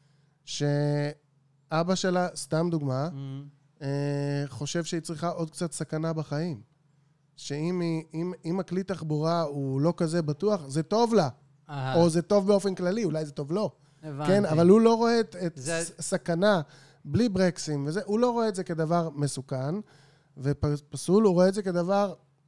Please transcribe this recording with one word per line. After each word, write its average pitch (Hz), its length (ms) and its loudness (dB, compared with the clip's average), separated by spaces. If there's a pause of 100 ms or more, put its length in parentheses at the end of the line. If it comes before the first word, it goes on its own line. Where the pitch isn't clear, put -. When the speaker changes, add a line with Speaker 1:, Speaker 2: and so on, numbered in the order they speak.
(440)
Speaker 1:
שאבא 147 1500 -2
שלה, 180 420 0
סתם 165 340 -2
דוגמה, 143 380 -2
Speaker 2:
Mm. 139 720 -14
Speaker 1:
אה, 139 60 -6 (600)
חושב 160 360 -6
שהיא 165 160 -6
צריכה 160 280 -6
עוד 165 220 -6
קצת 170 220 -6
סכנה 160 400 -4
בחיים. 156 480 -6 (760)
שאם 165 440 -4
היא, 165 240 -2 (100)
אם, 170 180 -4 (120)
אם 180 160 -2
הכלי 180 220 -4
תחבורה 160 600 -2
הוא 139 380 -2
לא 165 160 2
כזה 170 260 0
בטוח, 180 460 0
זה 147 140 -2
טוב 226 320 2
לה. 170 140 4 (420)
Speaker 2:
אהה. 131 240 -4
Speaker 1:
או 170 160 6
זה 165 120 0
טוב 202 240 2
באופן 196 280 2
כללי, 185 300 -2
אולי 156 220 -2
זה 143 60 -14
טוב 143 200 -6
לו. 196 180 -2 (320)
Speaker 2:
הבנתי. 151 280 -6
Speaker 1:
כן, 202 140 4
אבל 165 240 6
הוא 214 120 12
לא 226 140 6
רואה 233 260 2
את, 220 160 -4 (100)
את 165 100 -4
Speaker 2:
זה 160 280 -4
Speaker 1:
ס-, 165 160 -12
סכנה 175 600 0 (440)
בלי 185 240 2
ברקסים 170 580 0
וזה, 160 180 -4
הוא 208 140 0
לא 247 120 4
רואה 233 180 0
את 202 60 -4
זה 185 100 -4
כדבר 165 500 0
מסוכן, 139 600 -4 (640)
ופסול, 147 840 0
הוא 190 100 4
רואה 180 140 6
את 196 60 0
זה 208 80 -4
כדבר 185 520 0 (340)